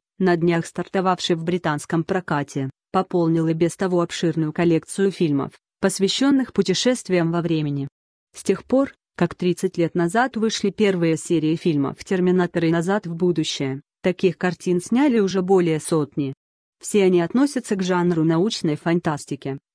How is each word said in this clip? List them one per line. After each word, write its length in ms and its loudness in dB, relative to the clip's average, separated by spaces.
на 180 2
днях 300 0
стартовавший 720 -2
в 60 -6
британском 640 -2
прокате, 640 -4
пополнил 540 0
и 80 0
без 200 0
того 280 0
обширную 500 -2
коллекцию 600 0
фильмов, 400 0
посвященных 720 0
путешествиям 800 0
во 80 -2
времени. 480 -2
С 60 -16
тех 220 -2
пор, 280 0
как 180 0
тридцать 440 -2
лет 160 0
назад 420 0
вышли 320 -2
первые 480 2
серии 400 0
фильмов 480 -2
«Терминатор» 600 0
и 40 2
«Назад 360 0
в 80 -8
будущее», 680 -2
таких 340 0
картин 460 -2
сняли 380 2
уже 200 0
более 400 2
сотни. 540 -2
Все 260 2
они 180 4
относятся 540 0
к 60 -2
жанру 420 2
научной 520 0
фантастики, 840 -4